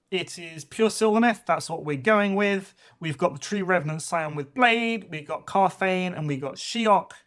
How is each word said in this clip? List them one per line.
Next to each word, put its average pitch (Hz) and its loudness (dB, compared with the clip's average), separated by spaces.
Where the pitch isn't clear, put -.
it 180 -6
is 160 -14
pure 220 0
Sylvaneth, 220 2
that's 156 0
what 165 -8
we're 151 -2
going 202 2
with. 202 0
We've 156 -6
got 175 2
the 143 -14
Tree 202 -4
Revenant 160 0
Scion 156 -4
with 143 -8
Blade, 226 2
we've 151 -10
got 156 -8
Carthane, 185 0
and 156 -4
we've 139 -4
got 135 -8
Shiok, 220 2